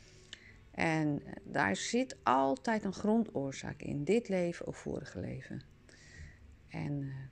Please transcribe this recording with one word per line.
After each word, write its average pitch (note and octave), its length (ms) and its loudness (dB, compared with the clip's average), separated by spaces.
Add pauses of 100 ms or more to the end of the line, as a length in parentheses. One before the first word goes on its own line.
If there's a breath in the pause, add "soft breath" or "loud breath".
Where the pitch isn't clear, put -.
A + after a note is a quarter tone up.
(720 loud breath)
En, D#3 540 2
eh, - 80 -12 (120)
daar C#3+ 320 2
zit - 460 0
altijd C4 640 4
een G3 80 -2
grondoorzaak G3+ 920 0
in, C#3+ 220 -2
dit A3 240 2
leven F3+ 380 0
of - 100 -6
vorige - 440 -6
leven. B2+ 420 -8 (1040 loud breath)
En, D3 340 -4
eh, C#3 60 -4 (240)